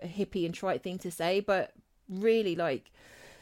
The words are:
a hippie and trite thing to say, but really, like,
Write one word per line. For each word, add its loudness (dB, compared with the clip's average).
a -8
hippie -2
and -4
trite -2
thing -6
to -6
say, 0
but 0
really, 2
like, -2